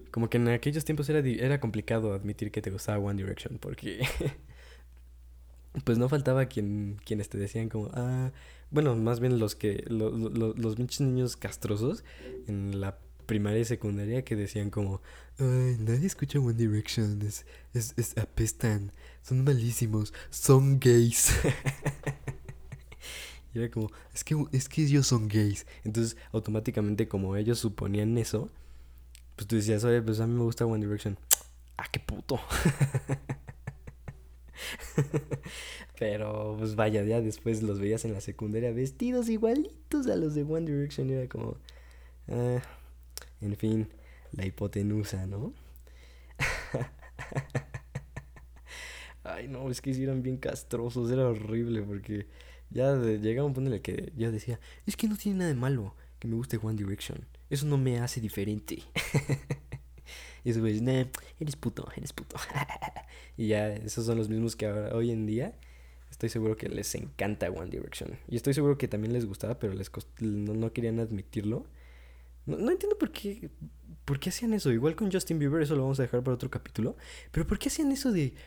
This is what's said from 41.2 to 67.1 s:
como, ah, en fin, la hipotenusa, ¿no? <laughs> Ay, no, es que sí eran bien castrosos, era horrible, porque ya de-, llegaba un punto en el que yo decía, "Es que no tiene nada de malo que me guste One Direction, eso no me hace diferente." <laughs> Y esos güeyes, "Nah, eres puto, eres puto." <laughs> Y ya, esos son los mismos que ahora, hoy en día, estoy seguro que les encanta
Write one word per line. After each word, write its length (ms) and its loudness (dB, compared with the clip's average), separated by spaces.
como, 260 -6
ah, 340 0
en 140 -2
fin, 320 2
la 120 -4
hipotenusa, 800 -2
¿no? 260 -4
<laughs> 2750 -8
Ay, 240 -8
no, 240 -6
es 100 -4
que 120 -2
sí 100 0
eran 180 0
bien 160 -2
castrosos, 760 -2
era 160 4
horrible, 540 0
porque 460 -6
ya 240 4
de-, 260 2
llegaba 280 2
un 60 0
punto 160 0
en 60 2
el 60 -4
que 340 -6
yo 160 0
decía, 280 -4
"Es 120 -2
que 100 0
no 80 2
tiene 240 0
nada 100 2
de 60 2
malo 400 0
que 80 -6
me 80 0
guste 260 -2
One 160 0
Direction, 480 -6
eso 160 0
no 120 4
me 220 2
hace 220 -2
diferente." 640 -4
<laughs> 880 -2
Y 80 2
esos 100 2
güeyes, 220 2
"Nah, 220 4
eres 160 -2
puto, 400 -4
eres 180 -8
puto." 240 -12
<laughs> 1000 -8
Y 100 0
ya, 260 2
esos 320 -4
son 120 2
los 120 0
mismos 260 0
que 120 -2
ahora, 280 -2
hoy 160 2
en 140 0
día, 320 -2
estoy 200 -4
seguro 260 0
que 140 -6
les 260 -4
encanta 540 -2